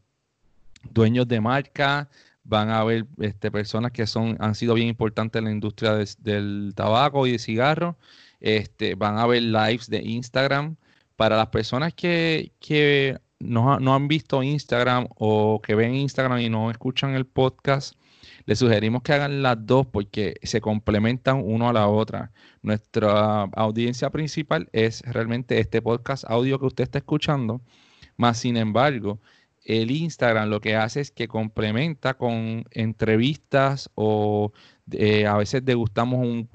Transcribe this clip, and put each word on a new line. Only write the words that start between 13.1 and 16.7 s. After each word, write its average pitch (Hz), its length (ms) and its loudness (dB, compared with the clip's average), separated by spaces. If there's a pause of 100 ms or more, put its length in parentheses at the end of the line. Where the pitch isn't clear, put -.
no 120 320 2
ha-, 139 80 4
no 131 140 4
han 139 140 2
visto 143 340 0
Instagram 123 640 0 (100)
o 107 440 2
que 107 140 0
ven 117 180 2
Instagram 131 460 0
y 117 100 -2
no 110 220 -2